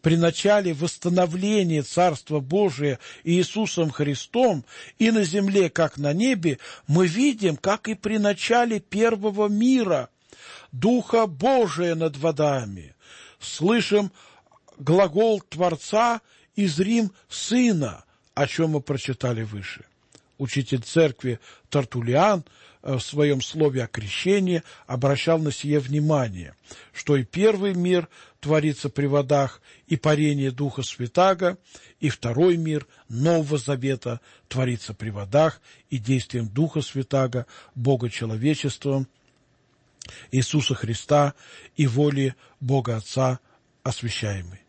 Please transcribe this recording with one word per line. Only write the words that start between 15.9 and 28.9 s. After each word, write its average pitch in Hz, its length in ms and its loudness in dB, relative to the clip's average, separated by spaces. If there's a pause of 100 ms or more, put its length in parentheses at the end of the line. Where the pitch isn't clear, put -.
и 202 100 2
зрим 190 460 0 (160)
Сына, 190 760 0 (300)
о 143 140 0
чём 160 240 0
мы 147 80 0
прочитали 123 640 -4
выше. 104 420 -12 (540)
Учитель 135 420 -4
церкви 127 580 0 (320)
Тартулиан, 139 720 2 (380)
э, 135 120 -4
в 123 60 -2
своём 147 420 0
слове 143 420 -2
о - 20 -8
крещении 180 760 0 (220)
обращал 139 520 0
на 151 140 -2
сие 147 260 -2
внимание, 131 800 -2 (360)
что - 240 0
и 131 60 0
первый 196 520 0
мир 175 340 0 (320)
творится 147 480 0
при 143 180 -2